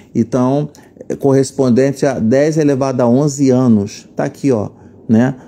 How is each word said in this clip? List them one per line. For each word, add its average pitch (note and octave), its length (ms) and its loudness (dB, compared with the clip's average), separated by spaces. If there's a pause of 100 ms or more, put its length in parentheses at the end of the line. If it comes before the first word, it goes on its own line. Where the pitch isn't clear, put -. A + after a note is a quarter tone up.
(140)
Então, C3 560 -2 (400)
é B2+ 60 -6
correspondente C3+ 920 0
a C3+ 140 -2
dez C#3 380 0
elevado C#3 440 0
a A#2+ 60 2
onze C#3 420 0
anos. A#2 680 0
Tá C#3+ 100 -4
aqui, C#3+ 260 -4
ó, G#2 180 -4 (400)
né? A#2 260 2 (120)